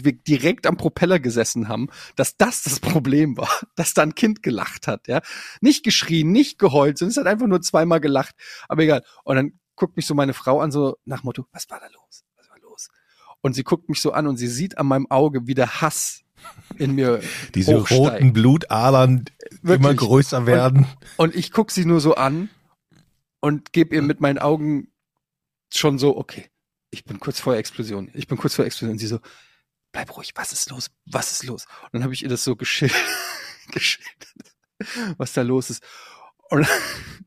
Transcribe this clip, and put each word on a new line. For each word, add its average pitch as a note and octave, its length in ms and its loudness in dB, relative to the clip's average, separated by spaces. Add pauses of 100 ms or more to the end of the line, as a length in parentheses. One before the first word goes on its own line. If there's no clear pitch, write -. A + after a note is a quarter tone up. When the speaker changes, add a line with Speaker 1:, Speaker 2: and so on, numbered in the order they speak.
Speaker 1:
wir C#3+ 80 4
direkt D3 560 0
am E3+ 80 2
Propeller F3 440 0
gesessen A#2 500 -2
haben, A#2 180 -6 (300)
dass - 180 -2
das - 280 0
das C3 180 -6
Problem C#3+ 560 2
war, - 120 -4 (120)
<laughs> - 140 -20
dass - 180 -4
da F3+ 80 4
ein D#3 140 0
Kind G#3+ 280 0
gelacht - 440 -6
hat, A2 200 -6
ja. C3 140 -2 (400)
Nicht C#4 240 4
geschrien, E3 460 2
nicht C4+ 280 2
geheult, C#3+ 380 4
sondern F3 140 -2
es A#3+ 60 -2
hat C#4 100 0
einfach A3 200 0
nur F#3 140 2
zweimal E3 400 2
gelacht. C3+ 340 0 (320)
Aber D3 160 0
egal. D3+ 200 2 (200)
Und C#3 140 0
dann C#3 220 -2 (180)
guckt - 180 -4
mich E3 100 -4
so - 100 -4
meine C#3 180 2
Frau C3 260 0
an, D3 120 -2
so C#3 340 -2
nach B2+ 180 -10
Motto, B2+ 300 -10
„Was - 160 -18
war - 100 -16
da - 80 -20
los? - 380 -20 (100)
Was - 140 -20
war - 100 -20
los?“ - 300 -20 (500)
Und C3+ 140 -2
sie B2+ 100 -6
guckt - 240 -2
mich - 140 -4
so D3+ 100 0
an D3+ 160 -2
und C#3 80 -2
sie A#2+ 120 -6
sieht C3+ 300 -6
an C#3+ 100 0
meinem C3+ 220 0
Auge, C3+ 380 2
wie C3+ 80 -4
der B2 260 0
Hass - 420 -4 (540)
in C#3 180 -2
mir B2 260 2 (160)
Speaker 2:
<laughs> - 180 -14
Diese F#2 220 6
Speaker 1:
hochsteigt. B2+ 340 4
Speaker 2:
roten A#2+ 220 4
Blutadern B2+ 920 4 (360)
Speaker 1:
Wirklich. E3+ 180 4
Speaker 2:
immer C#3 140 6
größer B2+ 460 4
Speaker 1:
Und A#2+ 60 -2
Speaker 2:
werden. C3 420 6 (280)
Speaker 1:
und E3 200 2
ich E3+ 160 -6
guck A3 200 0
sie F3+ 140 -2
nur E3 160 4
so D3+ 140 4
an D3+ 340 -2 (920)
und D3 320 -2
geb E3 220 2
ihr D#3 80 2
mit D3 180 0
meinen C#3 200 0
Augen D3+ 500 -2 (840)
schon C#3+ 260 0
so, C#3 180 2
„Okay, - 320 -14 (420)
ich - 140 -18
bin G2 140 -14
kurz - 200 -10
vor C3 140 -2
der A2+ 60 0
Explosion. G#2+ 540 -10
Ich - 140 -14
bin A#2+ 100 -6
kurz - 180 -4
vor C3+ 80 0
der - 40 0
Explosion.“ A2+ 260 -8
Und G#2+ 60 -8
sie A2 80 -8
so, A2+ 120 -6 (720)
„Bleib - 260 -12
ruhig, - 180 -18
was - 180 -10
ist - 160 -6
los? B2+ 220 -12 (140)
Was - 260 -6
ist - 140 -8
los?“ B2 200 -12 (200)
Und - 80 -16
dann A#2+ 100 -6
hab C3 80 -4
ich C3 120 -10
ihr C3+ 60 -8
das B2 140 -4
so B2 120 -2
geschil-, - 360 -2 (400)
<laughs> - 400 -18
geschildert, - 600 -6 (840)
was C3 160 -8
da C#3 100 -2
los B2+ 260 -2
ist. - 140 -12 (680)
Und, D3 180 2 (600)